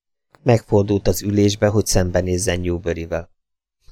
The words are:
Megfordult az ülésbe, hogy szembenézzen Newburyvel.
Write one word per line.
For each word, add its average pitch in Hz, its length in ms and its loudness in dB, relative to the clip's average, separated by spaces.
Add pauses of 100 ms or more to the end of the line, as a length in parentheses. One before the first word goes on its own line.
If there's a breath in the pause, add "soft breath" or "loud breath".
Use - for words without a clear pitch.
(440)
Megfordult 104 640 2
az - 140 0
ülésbe, 104 460 2
hogy 104 180 2
szembenézzen 90 760 0
Newburyvel. 85 680 -6 (640)